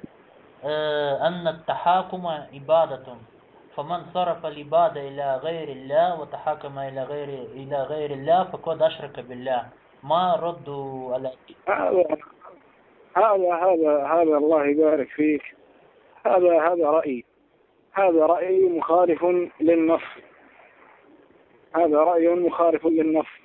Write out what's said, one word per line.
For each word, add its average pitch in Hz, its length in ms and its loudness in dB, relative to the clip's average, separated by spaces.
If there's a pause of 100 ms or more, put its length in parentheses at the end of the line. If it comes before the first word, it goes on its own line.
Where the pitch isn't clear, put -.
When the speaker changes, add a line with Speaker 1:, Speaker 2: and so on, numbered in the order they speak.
(640)
Speaker 1:
آه، 147 640 -2
أن 175 200 -4
التحاكم 180 800 -2
عبادة، 143 880 -2 (600)
فمن 160 280 -8 (100)
صرف 170 320 -2
العبادة 147 640 0
إلى 139 280 -4
غير 160 320 -6
الله 147 520 0
وتحاكم 147 580 -8
إلى 135 240 -8
غير، 143 260 -8
إلى 135 540 -8
غير 147 280 -6
الله 156 340 0
فقد 165 380 -6
أشرك 151 380 -2
بالله. 123 480 -6 (340)
ما 170 340 2
رد 160 320 -6 (460)
على 131 180 -6 (360)
Speaker 2:
هذا، 185 380 2 (1120)
هذا، 190 380 4
هذا، 160 520 2
هذا، 160 300 4
الله 151 300 2
يبارك 151 420 2
فيك، 151 480 -2 (720)
هذا، 180 340 4
هذا 165 260 2
رأي، 147 380 0 (680)
هذا 170 340 4
رأي 185 420 2
مخالف 170 560 2 (360)
للنص، 160 420 2 (1700)
هذا 160 220 4
رأي 170 300 4
مخالف 170 580 2
للنص. 160 400 0 (180)